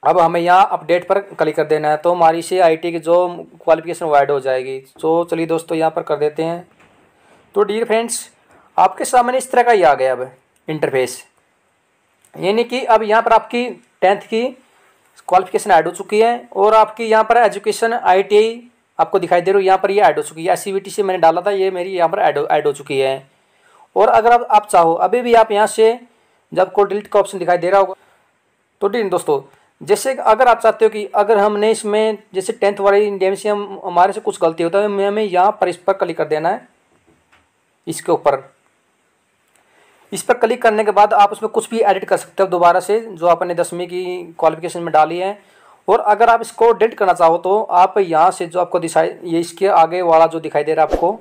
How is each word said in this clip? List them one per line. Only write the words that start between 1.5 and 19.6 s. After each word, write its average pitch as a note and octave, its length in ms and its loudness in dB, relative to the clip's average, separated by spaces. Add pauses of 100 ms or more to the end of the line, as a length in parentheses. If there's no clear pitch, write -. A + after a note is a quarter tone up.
कर D#3+ 80 -2
देना D3+ 260 -2
है, D3+ 80 0
तो F3 140 0
हमारी E3+ 300 2
से F3+ 180 -4
आईटी E3+ 320 2
की E3 80 -6
जो E3+ 480 0 (160)
क्वालिफिकेशन E3 420 0
वो D3+ 120 2
ऐड C#3+ 140 2
हो C#3+ 80 0
जाएगी। C3 400 -4
तो D#3+ 440 -2
चलिए E3+ 220 -4
दोस्तों, D#3+ 320 -4
यहाँ D#3+ 140 0
पर E3 120 -6
कर D3+ 140 -4
देते D3+ 260 -4
हैं। E3+ 240 -8 (880)
तो G3+ 80 2
डियर G#3+ 220 -2
फ्रेंड्स, A#3 440 -4 (480)
आपके F#3 280 0
सामने B3 320 0
इस B3+ 140 -6
तरह A#3+ 120 2
का A#3+ 80 2
ये G3+ 120 4
आ D3+ 100 6
गया C3 180 0
अब B2+ 240 -8 (340)
इंटरफेस, C#3+ 560 -4 (1120)
यानी G3+ 260 -2
कि B3 220 -6
अब A3 180 2
यहाँ G#3+ 180 0
पर A3+ 120 0
आपकी A#3+ 360 -2 (320)
टेंथ G3 200 0
की B3 360 -6 (680)
क्वालिफिकेशन F#3+ 440 -2
ऐड D#3+ 160 4
हो F3+ 40 -6
चुकी G3+ 300 -2
है A#3+ 340 -2
और G#3 180 2
आपकी A3 320 2
यहाँ A3 180 2
पर A3+ 140 2
एजुकेशन G#3+ 560 0
आईटीआई G#3 720 0 (320)
आपको E3 200 0
दिखाई F3 220 0
दे F3+ 100 -2
रही G3 100 2